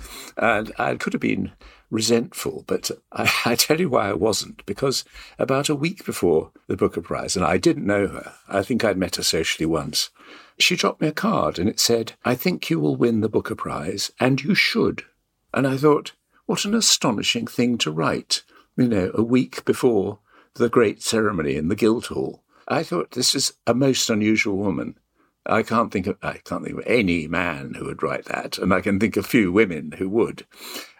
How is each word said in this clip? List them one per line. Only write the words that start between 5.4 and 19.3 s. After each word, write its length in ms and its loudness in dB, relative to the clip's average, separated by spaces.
a 80 0
week 280 -4
before 460 2
the 100 -4
Booker 240 0
Prize, 360 -4
and 80 0
I 120 4
didn't 300 2
know 220 2
her, 240 -12
I 140 0
think 220 -2
I'd 140 2
met 180 -2
her 60 -6
socially 440 -2
once, 440 -2
she 180 2
dropped 240 0
me 80 0
a 40 -4
card 460 0
and 100 2
it 120 -4
said, 320 0
"I 100 2
think 360 -2
you 100 0
will 160 2
win 240 2
the 80 0
Booker 280 -2
Prize, 540 -6
and 220 2
you 120 0
should." 500 0
And 140 2
I 100 0
thought, 360 2
"What 180 -2
an 100 -2
astonishing 720 0
thing 320 0
to 120 -2
write," 520 -2
you 120 4
know, 260 2
a 80 2
week 420 0